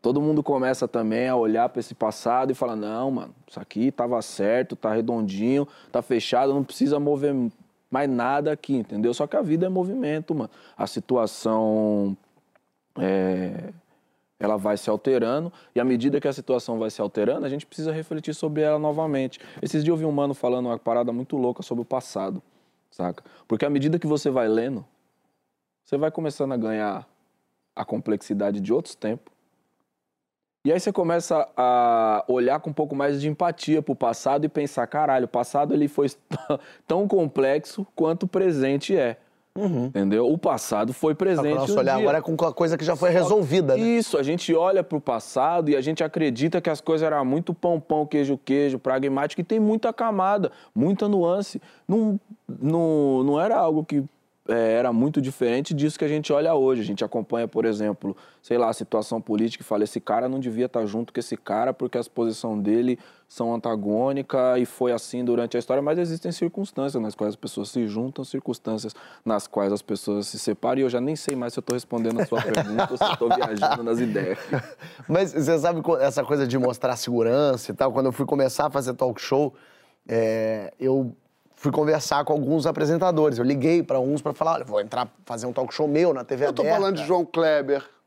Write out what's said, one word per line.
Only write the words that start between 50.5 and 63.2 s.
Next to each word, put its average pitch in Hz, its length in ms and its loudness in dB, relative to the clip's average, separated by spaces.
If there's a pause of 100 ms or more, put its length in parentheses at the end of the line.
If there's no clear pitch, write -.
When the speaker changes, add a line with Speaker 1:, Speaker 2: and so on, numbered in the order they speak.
Speaker 1:
muita 202 360 2
nuance. 196 520 0 (280)
Não, 214 300 2 (300)
não, 143 760 2
não 143 160 2
era 208 180 2
algo 156 260 2
que, 143 200 -2 (440)
é, 113 260 2
era 123 180 2
muito 143 280 2
diferente 131 540 0
disso 147 240 0
que 160 60 0
a 151 40 0
gente 151 240 0
olha 156 220 2
hoje. 131 260 4
A 104 40 -2
gente 101 200 -4
acompanha, 117 440 -2
por 113 160 0
exemplo, 104 520 -2 (240)
sei - 160 -2
lá, 117 120 4
a 117 40 0
situação 110 480 -2
política 110 420 -2
e - 40 -18
fala, 107 180 0
"Esse 107 160 -4
cara 117 280 0
não 131 120 -4
devia 123 280 -2
tá 113 180 -2
junto 113 260 -4
com - 80 -4
esse 113 160 -6
cara 113 360 -2
porque 127 260 -4
as 117 100 -4
posições 113 540 -4
dele 120 360 2 (300)